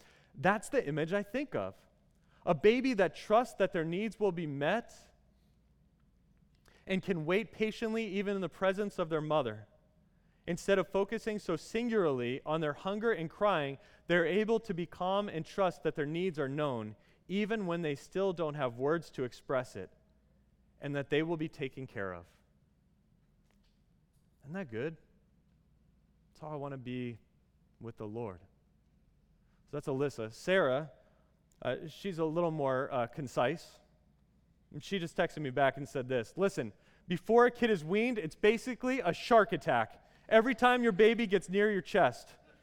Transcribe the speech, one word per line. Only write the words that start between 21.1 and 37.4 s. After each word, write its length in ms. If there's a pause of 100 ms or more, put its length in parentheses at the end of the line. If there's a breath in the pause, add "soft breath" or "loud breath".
they 140
will 120
be 120
taken 400
care 240
of." 120 (2250)
Isn't 100
that 160
good? 260 (1300)
That's 140
how 80
I 40
wanna 240
be 400 (640)
with 160
the 100
Lord. 320 (1300)
So 40
that's 120
Alyssa. 440
Sarah, 600 (720 soft breath)
uh, 260
she's 320
a 40
little 280
more, 400
uh, 160
concise. 720 (960)
And 80
she 140
just 180
texted 220
me 100
back 300
and 100
said 180
this, 300
"Listen, 340 (380 soft breath)
before 380